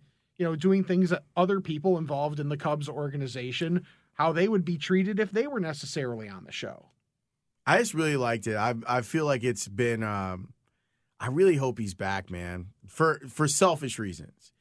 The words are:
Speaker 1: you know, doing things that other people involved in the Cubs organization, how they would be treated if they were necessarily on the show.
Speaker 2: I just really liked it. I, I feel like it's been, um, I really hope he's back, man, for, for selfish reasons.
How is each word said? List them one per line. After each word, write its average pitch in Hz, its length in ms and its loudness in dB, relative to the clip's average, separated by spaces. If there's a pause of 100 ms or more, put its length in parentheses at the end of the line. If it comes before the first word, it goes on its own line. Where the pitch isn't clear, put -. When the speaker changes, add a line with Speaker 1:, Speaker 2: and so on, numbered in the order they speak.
(380)
Speaker 1:
you 175 80 0
know, 165 100 0
doing 190 300 4
things 180 240 4
that 175 140 0 (120)
other 190 240 4
people 170 380 0
involved 151 420 -2
in 147 80 -2
the 147 80 -2
Cubs 147 320 -2
organization, 139 960 -4 (280)
how 160 180 2
they 170 160 4
would 208 160 2
be 170 140 -2
treated 190 420 2
if 202 120 0
they 226 160 0
were 277 120 -4
necessarily 139 720 -4
on 95 160 -14
the - 80 -20
show. - 320 -10 (800)
Speaker 2:
I 165 140 6
just 240 140 0
really 156 220 0
liked 117 320 0
it. 107 80 0
I, 113 200 0 (120)
I 123 140 2
feel 156 240 -2
like 135 180 0
it's 120 240 -2
been, 113 360 0
um, 95 500 -4 (680)
I 117 80 -6
really 170 280 4
hope 131 240 0
he's 101 140 -4
back, 98 360 -4
man, 90 380 -8 (200)
for, 156 400 2
for 151 200 0
selfish 147 520 2
reasons. 87 600 -10